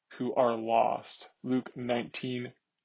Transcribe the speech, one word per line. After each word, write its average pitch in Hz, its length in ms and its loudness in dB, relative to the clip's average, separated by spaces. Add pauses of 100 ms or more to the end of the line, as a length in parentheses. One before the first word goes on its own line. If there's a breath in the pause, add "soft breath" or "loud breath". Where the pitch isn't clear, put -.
(180)
who 123 160 -4
are 120 200 4
lost." 117 760 0 (120)
Luke 127 320 -2
nineteen 123 800 -4 (320)